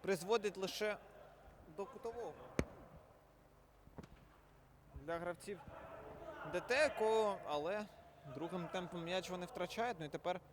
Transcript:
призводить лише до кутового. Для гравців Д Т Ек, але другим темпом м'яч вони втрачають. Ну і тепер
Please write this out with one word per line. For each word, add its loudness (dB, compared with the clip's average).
призводить 4
лише 0
до -4
кутового. -8
Для -2
гравців -4
Д 2
Т 2
Ек, 8
але 0
другим -2
темпом -2
м'яч 0
вони -2
втрачають. 0
Ну -2
і -4
тепер -2